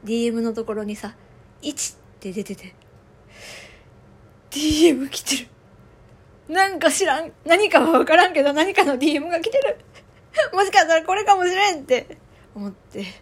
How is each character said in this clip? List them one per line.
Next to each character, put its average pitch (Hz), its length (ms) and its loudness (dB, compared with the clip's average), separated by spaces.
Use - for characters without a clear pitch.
デ 220 100 -6
ィ 233 120 -2
ー - 40 0
エ - 20 -4
ム 226 100 -4
の 226 120 -4
と 220 120 -8
こ 220 100 -8
ろ 214 80 -8
に 208 120 -8
さ、 - 200 -14
一 294 320 -10
っ - 20 -20
て 190 120 -12
出 196 120 -8
て 196 120 -12
て。 - 200 -20
デ 277 80 -8
ィ 302 240 0
ー 349 60 8
エ 294 40 4
ム 269 160 -6
来 - 120 -12
て - 220 -4
る。 - 40 -20
な 381 140 2
ん 381 120 -6
か 311 120 2
知 392 140 -2
ら 302 160 0
ん。 320 100 -12
何 370 240 4
か 294 120 6
は 320 100 2
分 - 140 4
か 311 100 2
ら 359 140 6
ん 359 40 -8
け 294 100 2
ど、 285 100 2
何 339 200 0
か - 120 2
の 277 120 -2
デ 277 100 0
ィ 294 60 2
ー - 40 -2
エ - 20 0
ム 320 100 -8
が 339 100 -2
来 339 100 -4
て 508 100 -2
る。 - 180 -2
も 381 100 2
し 381 80 0
か - 80 4
し 330 80 2
た 330 120 4
ら 320 40 -4
こ 370 120 -2
れ 415 80 -4
か 403 120 4
も 370 100 -2
し 359 40 2
れ 381 260 0
ん 285 60 -12
っ - 20 -18
て - 340 -4
思 202 160 -12
っ - 20 -14
て。 - 340 -16